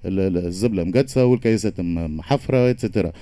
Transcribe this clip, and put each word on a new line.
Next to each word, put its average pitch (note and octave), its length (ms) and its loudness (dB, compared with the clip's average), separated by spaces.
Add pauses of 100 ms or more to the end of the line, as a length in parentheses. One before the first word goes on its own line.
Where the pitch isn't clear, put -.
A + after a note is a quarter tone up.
ال-، F#2+ 140 -2
ال-، F2+ 260 0
الزبلة F#2+ 380 -2
مقدسة B2+ 420 2
والكيسات A2+ 560 2
م-، E2+ 360 -4
محفرة، B2+ 520 0
إتسيتيرا. G#2 420 -2 (100)